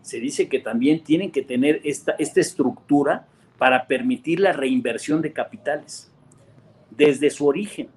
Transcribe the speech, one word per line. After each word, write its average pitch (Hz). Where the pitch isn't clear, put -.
se 117
dice 143
que 127
también 139
tienen 170
que 135
tener 135
esta, 147
esta 151
estructura 143
para 127
permitir 127
la 190
reinversión 131
de 156
capitales -
desde 147
su 143
origen 151